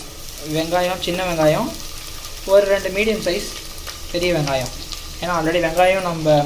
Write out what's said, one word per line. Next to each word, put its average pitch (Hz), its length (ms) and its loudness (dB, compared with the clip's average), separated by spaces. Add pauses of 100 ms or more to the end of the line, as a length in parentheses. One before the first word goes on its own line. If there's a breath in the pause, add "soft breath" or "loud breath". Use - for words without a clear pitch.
(560)
வெங்காயம், 180 520 0
சின்ன 175 120 -2 (100)
வெங்காயம், 165 400 2 (840)
ஒரு 202 220 10
ரெண்டு 190 240 0
மீடியம் 214 300 0
சைஸ் 185 220 -2 (640)
பெரிய 175 240 0
வெங்காயம். 135 340 0 (500)
ஏன்னா 175 180 -2
already 165 260 2
வெங்காயம் 185 420 4
நம்ம 156 280 4 (100)